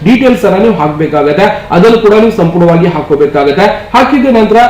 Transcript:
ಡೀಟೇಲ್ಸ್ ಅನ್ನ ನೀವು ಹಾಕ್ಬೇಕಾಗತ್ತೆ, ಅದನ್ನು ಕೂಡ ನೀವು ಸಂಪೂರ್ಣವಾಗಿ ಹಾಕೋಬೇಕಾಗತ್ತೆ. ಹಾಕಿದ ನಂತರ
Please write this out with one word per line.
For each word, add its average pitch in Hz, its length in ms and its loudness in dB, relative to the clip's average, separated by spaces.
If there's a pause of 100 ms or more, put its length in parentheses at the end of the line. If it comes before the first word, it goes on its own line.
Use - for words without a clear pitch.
ಡೀಟೇಲ್ಸ್ 247 420 0
ಅನ್ನ 190 160 0
ನೀವು 226 120 0
ಹಾಕ್ಬೇಕಾಗತ್ತೆ, 147 1000 -2
ಅದನ್ನು 220 260 4
ಕೂಡ 208 160 2
ನೀವು 220 240 2
ಸಂಪೂರ್ಣವಾಗಿ 170 500 0
ಹಾಕೋಬೇಕಾಗತ್ತೆ. 147 1080 -2
ಹಾಕಿದ 254 320 0
ನಂತರ 226 300 2 (140)